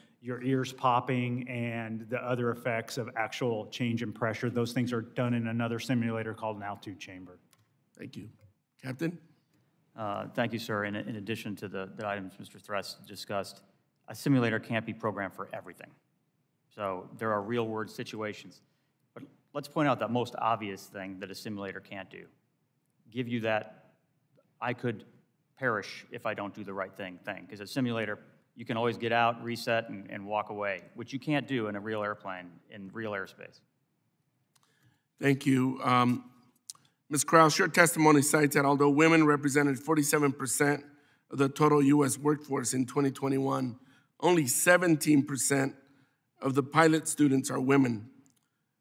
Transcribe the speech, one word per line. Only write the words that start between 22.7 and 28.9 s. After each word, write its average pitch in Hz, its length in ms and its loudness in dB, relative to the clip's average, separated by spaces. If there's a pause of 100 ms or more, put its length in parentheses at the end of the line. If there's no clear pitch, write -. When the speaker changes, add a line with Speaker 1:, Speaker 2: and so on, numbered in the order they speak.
Speaker 3:
Give 120 180 -6
you 120 120 -2
that, 110 520 -4 (680)
"I 123 140 -4
could 113 300 -6 (520)
perish 110 540 -4
if - 160 -12
I 107 80 -2
don't 101 180 -8
do 104 120 -14
the 98 100 -10
right 95 200 -6
thing," 92 300 -12
thing. 90 220 -10
'Cause 104 140 -16
a 101 60 -12
simulator, 113 520 -2 (380)
you 117 80 -16
can 117 120 -4
always 113 220 0